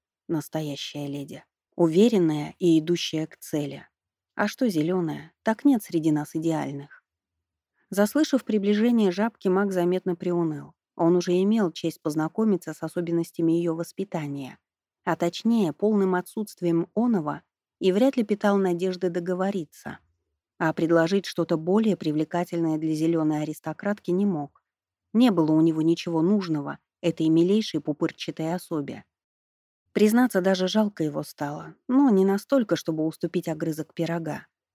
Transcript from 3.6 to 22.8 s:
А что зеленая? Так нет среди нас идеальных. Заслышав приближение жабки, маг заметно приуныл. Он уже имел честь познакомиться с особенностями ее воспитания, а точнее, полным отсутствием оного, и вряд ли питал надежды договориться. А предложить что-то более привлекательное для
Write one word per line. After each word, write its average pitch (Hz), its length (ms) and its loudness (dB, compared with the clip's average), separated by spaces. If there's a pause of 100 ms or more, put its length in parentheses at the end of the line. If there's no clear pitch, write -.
А 208 140 -2
что 254 200 -2
зеленая? 160 640 -2 (100)
Так 226 220 -2
нет 269 180 4
среди 160 280 0
нас 147 240 -2
идеальных. 147 680 -4 (840)
Заслышав 226 540 0
приближение 214 640 2
жабки, 202 380 -2
маг 190 240 2
заметно 180 440 0
приуныл. 160 560 -4 (240)
Он 170 200 4
уже 180 260 2
имел 208 300 2
честь - 280 -6
познакомиться 160 720 -2
с - 80 -12
особенностями 170 680 -2
ее 170 220 0
воспитания, 151 840 -8 (460)
а 175 120 -2
точнее, 185 560 0
полным 202 420 2
отсутствием 180 800 -2
оного, 185 480 0 (360)
и 185 140 2
вряд 247 240 2
ли 240 80 0
питал 202 340 0
надежды 180 520 -2
договориться. 180 880 -6 (640)
А 160 80 0
предложить 170 540 2
что-то 170 300 -2
более 190 400 0
привлекательное 160 840 -2
для 156 160 -2